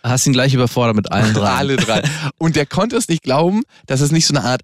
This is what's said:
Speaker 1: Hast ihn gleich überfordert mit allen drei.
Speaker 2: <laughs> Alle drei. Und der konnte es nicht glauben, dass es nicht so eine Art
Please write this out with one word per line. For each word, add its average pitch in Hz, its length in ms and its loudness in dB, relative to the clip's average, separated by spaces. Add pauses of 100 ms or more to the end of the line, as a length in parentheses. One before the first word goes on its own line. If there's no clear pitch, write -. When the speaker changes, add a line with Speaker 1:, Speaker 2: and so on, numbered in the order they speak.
Speaker 1:
Hast 127 240 0
ihn 139 80 2
gleich 127 180 2
überfordert 123 440 2
mit 101 140 -2
allen 107 220 2
drei. 107 180 0
Speaker 2:
<laughs> 123 60 0
Alle 139 200 -2
drei. 110 260 -2 (340)
Und 160 200 0
der 143 100 0
konnte 220 300 -2
es 240 120 -2
nicht 165 140 -2
glauben, 170 400 2 (240)
dass 135 160 0
es 143 100 2
nicht 160 140 2
so 147 80 0
eine 135 100 -2
Art 123 200 -2